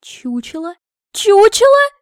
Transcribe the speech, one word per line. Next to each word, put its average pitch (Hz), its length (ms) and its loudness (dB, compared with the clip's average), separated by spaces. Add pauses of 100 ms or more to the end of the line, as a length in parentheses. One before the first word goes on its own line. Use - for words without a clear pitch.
Чучело? 320 720 -14 (380)
Чучело? 440 680 2 (180)